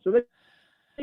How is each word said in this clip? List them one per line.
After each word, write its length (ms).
So 80
they 80